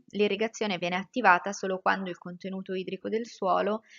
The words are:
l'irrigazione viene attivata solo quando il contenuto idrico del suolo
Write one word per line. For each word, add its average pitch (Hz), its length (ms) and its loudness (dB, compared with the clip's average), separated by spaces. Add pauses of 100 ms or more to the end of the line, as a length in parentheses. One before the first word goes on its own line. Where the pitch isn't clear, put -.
l'irrigazione 208 720 0
viene 175 160 -2
attivata 196 580 4
solo 190 240 -2
quando 190 320 0
il 175 80 -8
contenuto 190 560 -10
idrico 190 340 -8
del 226 200 -4
suolo 190 560 0 (160)